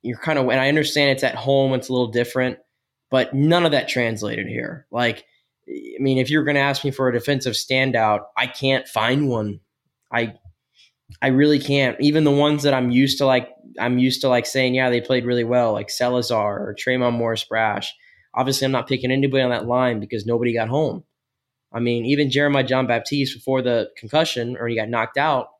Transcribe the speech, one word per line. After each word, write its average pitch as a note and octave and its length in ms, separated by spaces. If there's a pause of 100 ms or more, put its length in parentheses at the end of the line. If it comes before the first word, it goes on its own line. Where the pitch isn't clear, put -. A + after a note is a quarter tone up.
you're A#2 160
kinda, D3+ 240
and B2+ 180
I C3 80
understand C#3+ 420
it's C3+ 120
at B2+ 140
home, C3+ 360
it's B2 160
a B2+ 40
little B2 180
different, A#2+ 480 (500)
but C3 260
none D#3+ 300
of E3 60
that C#3+ 180
translated G#2+ 600
here. A#2+ 420
Like, A#2 340 (440)
I - 320
mean, C3+ 180
if B2 100
you're D3+ 140
gonna D3 160
ask C#3 260
me C#3+ 60
for C3 180
a B2 40
defensive B2+ 420
standout, B2 680 (120)
I B2+ 120
can't C3+ 400
find C3 400
one. G#2+ 320 (520)
I, A2+ 220 (840)
I C3+ 80
really C#3+ 320
can't. C#3 400
Even D3 240
the D3 80
ones D3 320
that C#3 100
I'm B2+ 160
used C3+ 280
to, C#3+ 80
like, C3 220 (300)
I'm B2 200
used B2+ 240
to, C3+ 60
like, A#2+ 180
saying, B2+ 280
"Yeah, C3 160
they A#2+ 100
played B2 240
really B2 200
well," A#2+ 280
like - 180
Salazar A#2 680
or G#2 160
Tremon B2+ 380
Morris-Brash. A2+ 800 (420)
Obviously, C3 300
I'm C3+ 80
not A#2+ 160
picking B2+ 240
anybody C3+ 300
on B2 80
that A2+ 160
line B2 340
because G#2 260
nobody A#2 280
got A2+ 140
home. D3+ 360 (680)
I A#2 60
mean, A#2+ 260
even C#3+ 240
Jeremiah C#3+ 340
John C3 220
Baptiste C3 480
before C3 280
the A#2 340
concussion, B2 640
or A#2 100
he A#2 80
got A2 120
knocked A#2 300
out C#3 300 (120)